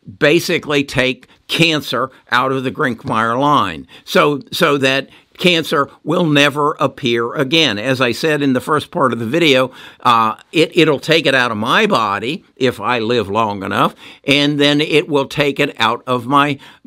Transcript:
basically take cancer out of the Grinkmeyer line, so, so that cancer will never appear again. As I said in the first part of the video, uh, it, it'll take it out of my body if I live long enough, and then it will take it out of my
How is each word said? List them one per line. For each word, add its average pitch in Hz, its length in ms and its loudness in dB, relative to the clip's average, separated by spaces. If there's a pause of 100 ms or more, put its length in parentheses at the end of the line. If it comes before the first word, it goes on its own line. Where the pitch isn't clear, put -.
(180)
basically 151 680 0
take 131 440 -4 (200)
cancer 139 640 -2 (200)
out 131 220 0
of 135 100 -4
the 127 100 -4
Grinkmeyer 120 680 -2
line, 117 460 0 (180)
so, 147 380 0 (100)
so 147 240 2
that 135 320 0 (280)
cancer 165 540 0 (140)
will 175 220 0
never 147 520 2
appear 117 560 -2
again. 143 420 0
As 120 240 -4
I 123 120 0
said 151 280 -2
in 139 120 0
the 123 80 0
first 151 320 -4
part 139 200 0
of 117 60 -4
the 117 80 -6
video, 131 460 2 (280)
uh, 113 360 2 (160)
it, 165 240 0
it'll 151 240 2
take 156 260 0
it 135 80 2
out 123 160 2
of 110 60 -4
my 156 320 0
body 117 560 -2 (100)
if 123 260 -2
I 117 200 -2
live 110 280 -2
long 104 360 -4
enough, 110 320 -2 (260)
and 143 380 0
then 147 200 2
it 165 280 0
will 139 180 0
take 143 320 -2
it 143 220 -2
out 117 260 0
of 123 200 -2
my 143 340 2 (260)